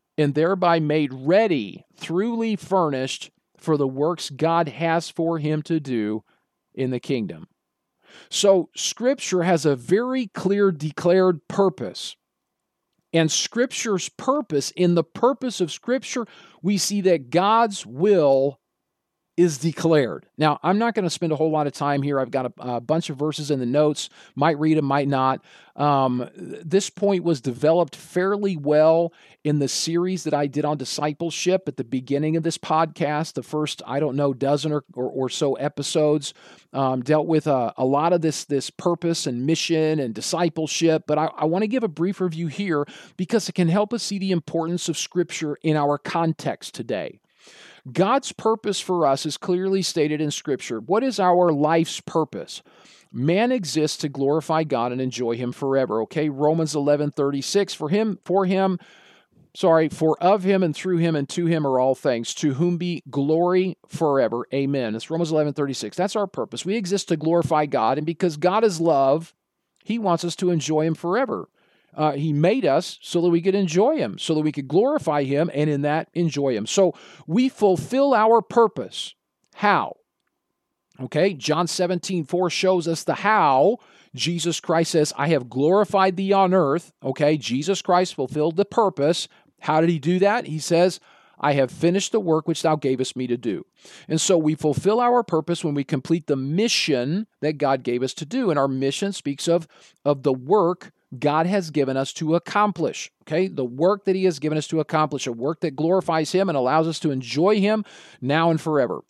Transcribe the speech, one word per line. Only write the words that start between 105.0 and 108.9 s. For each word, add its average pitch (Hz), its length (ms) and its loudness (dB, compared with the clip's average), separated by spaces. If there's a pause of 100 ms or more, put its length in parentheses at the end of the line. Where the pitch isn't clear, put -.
a 123 60 -4
work 131 280 -4
that 151 140 -4
glorifies 160 580 0
him 185 180 2
and 147 80 -2
allows 147 280 2
us 160 140 -6
to 151 100 0
enjoy 139 500 0
him 214 260 0 (340)
now 156 300 0
and 165 100 0
forever, 131 500 0